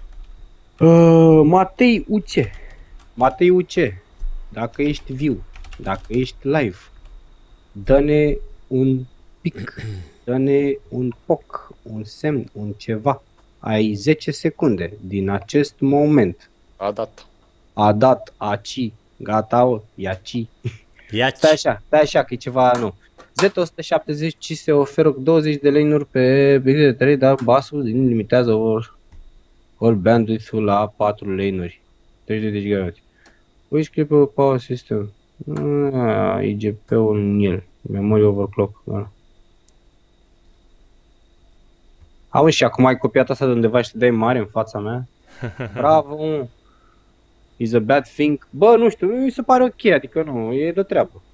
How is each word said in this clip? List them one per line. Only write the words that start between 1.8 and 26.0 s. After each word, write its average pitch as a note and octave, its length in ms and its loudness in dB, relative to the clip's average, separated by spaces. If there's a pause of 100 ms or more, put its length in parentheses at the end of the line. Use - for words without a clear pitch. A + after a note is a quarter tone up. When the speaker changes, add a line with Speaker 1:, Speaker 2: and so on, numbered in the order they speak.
Speaker 1:
U G#3 120 -2
C. - 80 -8 (840)
Matei C3 360 2
U F3+ 120 4
C, - 120 -10 (760)
dacă A#2 320 -8
ești C#3+ 320 -4
viu, C3 300 -4 (340)
dacă G2 300 -8
ești B2+ 340 -4
live, C3+ 360 -2 (920)
dă-ne C#3+ 640 0 (300)
un C3 320 0 (420)
pic, - 340 -10 (180)
<clears throat> - 320 -18
dă-ne C#3 480 0 (160)
un B2 240 -6 (120)
poc, - 560 -6
un A2 220 -12
semn, C#3+ 500 -6
un G#2 180 -10
ceva. A2 500 -6 (380)
Ai A2 340 -2
zece D3 380 -2
secunde G#2 680 -4
din F#2+ 280 -6
acest D3 500 -4
moment. C#3+ 720 0 (260)
Speaker 2:
A G2+ 160 -8
dat. G#2+ 340 -12 (480)
Speaker 1:
A G#2+ 200 2
dat, B2+ 440 0
a G#2 180 -6
ci, A2 360 -8 (260)
gata, A2 480 0
o, A#2+ 160 -2 (140)
ia F#2+ 180 -8
ci. A2+ 320 -10 (640)
Speaker 3:
Ia A#2+ 180 0
ci. - 60 -8
Speaker 1:
Stai D#3 160 2
așa, C3 360 -2
stai D3+ 140 2
așa, D3 220 0
că B2+ 100 -8
e A#2+ 40 -10
ceva, B2+ 420 0
nu. G#2 140 -4 (420)
Z F#3+ 220 0
o F3+ 60 -2
sută - 180 -10
șaptezeci D3+ 720 -6
se - 180 -4
oferă C#3+ 400 2
cu C3 80 -8
douăzeci D3+ 420 0
de C#3+ 80 4
lei D3+ 300 2 (120)